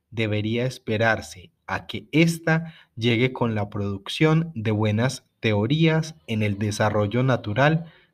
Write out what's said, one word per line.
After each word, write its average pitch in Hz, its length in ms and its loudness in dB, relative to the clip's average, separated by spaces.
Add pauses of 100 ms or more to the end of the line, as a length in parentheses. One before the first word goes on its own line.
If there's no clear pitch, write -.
debería 110 560 -2
esperarse 110 840 -2 (160)
a 95 180 -6
que - 260 -12
ésta 165 600 2 (220)
llegue 120 380 2
con 117 200 0
la 104 160 -2
producción 156 880 0
de 110 160 -2
buenas 110 560 0 (120)
teorías 156 760 0 (100)
en 110 160 -2
el 101 160 0
desarrollo 104 640 0
natural 131 640 2 (280)